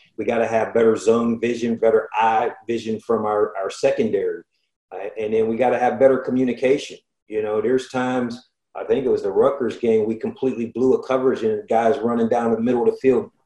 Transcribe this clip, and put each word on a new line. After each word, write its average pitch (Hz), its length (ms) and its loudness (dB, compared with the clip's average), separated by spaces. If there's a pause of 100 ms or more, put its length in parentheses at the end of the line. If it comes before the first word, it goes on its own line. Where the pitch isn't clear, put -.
(160)
We 110 80 -6
gotta 113 220 0
have 113 260 -2
better 113 240 4
zone 113 440 2
vision, 117 340 -2
better 110 400 2
eye 113 380 2 (160)
vision 110 320 -4
from 110 260 -2
our, 107 300 0
our 98 120 -4
secondary. 98 760 -2 (480)
Uh, 95 160 -12 (100)
and 107 160 -4
then 110 140 2
we 113 80 -2
gotta 123 240 0
have 120 180 0
better 131 200 6
communication. 127 800 -2 (280)
You 107 160 -4
know, 107 180 -2
there's 127 280 0
times 127 640 -4 (260)
I - 80 -8
think 127 200 0
it 127 40 0
was 104 140 0
the 98 80 -2
Rutgers 110 480 0
game, 110 280 2
we 113 100 -4
completely 113 500 -4
blew 131 280 0
a - 120 -2
coverage 131 360 0
and 107 260 -2
guys 113 300 2
running 117 300 0
down 117 220 0
the 110 100 4
middle 120 260 2
of 113 80 2
the - 60 -14
field 123 300 2 (160)